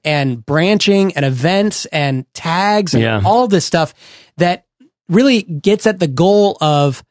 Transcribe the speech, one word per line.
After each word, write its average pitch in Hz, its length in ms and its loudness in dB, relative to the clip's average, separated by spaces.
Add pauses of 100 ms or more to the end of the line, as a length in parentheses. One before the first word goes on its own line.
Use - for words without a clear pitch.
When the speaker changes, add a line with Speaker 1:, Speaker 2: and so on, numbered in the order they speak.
Speaker 1:
and 139 400 -2
branching 196 680 0
and 143 100 -2
events 170 640 -2
and 139 460 -4
tags 190 600 -2
and 117 80 2
Speaker 2:
Yeah. 113 240 0
Speaker 1:
all 233 220 2
this 196 180 0
stuff 160 280 -2 (440)
that 175 280 -2 (440)
really 233 320 2
gets 196 460 -2
at 208 120 -2
the 175 80 0
goal 190 540 2
of 143 500 0